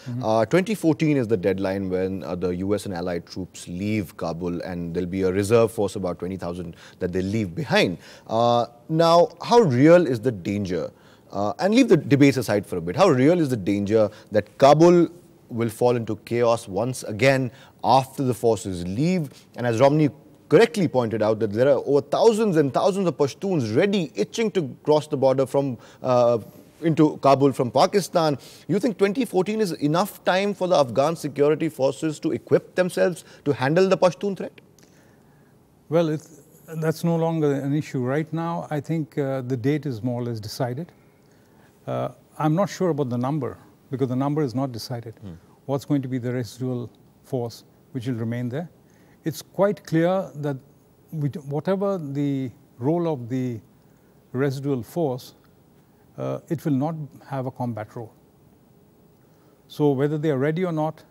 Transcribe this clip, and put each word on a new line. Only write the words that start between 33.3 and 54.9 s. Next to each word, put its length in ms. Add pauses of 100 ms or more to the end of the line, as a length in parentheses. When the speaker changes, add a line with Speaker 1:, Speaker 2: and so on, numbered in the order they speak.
Speaker 2:
to 80
handle 360
the 80
Pashtun 400
threat? 240 (1300)
Speaker 1:
Well, 200
it's, 320 (380)
that's 260
no 100
longer 380
an 200
issue 280
right 320
now. 400
I 80
think, 380
uh, 240
the 140
date 300
is 160
more 180
or 40
less 160
decided. 500 (960)
Uh, 220 (320)
I'm 160
not 120
sure 200
about 200
the 100
number, 380 (360)
because 160
the 80
number 260
is 140
not 160
decided. 500
Speaker 2:
Hmm. 120 (320)
Speaker 1:
What's 180
going 180
to 60
be 100
the 140
residual 580 (320)
force 400 (300)
which 160
will 80
remain 320
there? 200 (540)
It's 200
quite 420
clear 520
that 200 (560)
we 160
do, 120
whatever 580
the 520 (280)
role 280
of 220
the 320 (720)
residual 500
force, 520 (840)